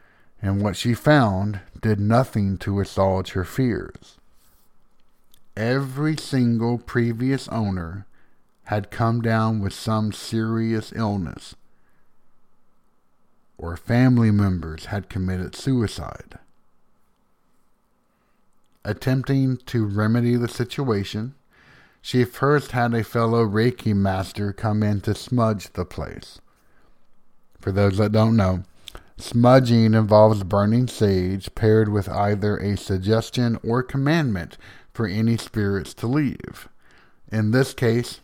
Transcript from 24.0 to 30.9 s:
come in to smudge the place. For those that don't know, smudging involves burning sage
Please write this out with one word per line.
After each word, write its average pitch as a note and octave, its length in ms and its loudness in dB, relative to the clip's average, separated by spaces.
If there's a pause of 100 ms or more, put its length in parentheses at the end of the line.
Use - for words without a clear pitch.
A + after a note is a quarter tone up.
come G#2+ 300 -2
in G#2 200 0
to G#2 120 -2
smudge A2 600 -2
the F2+ 120 -6
place. - 560 -12 (1160)
For - 120 -6
those G2 280 2
that G#2 120 2
don't A2 240 4
know, F#2 280 2 (540)
smudging A#2 760 6
involves G#2+ 480 6
burning G#2 460 2
sage F#2+ 640 0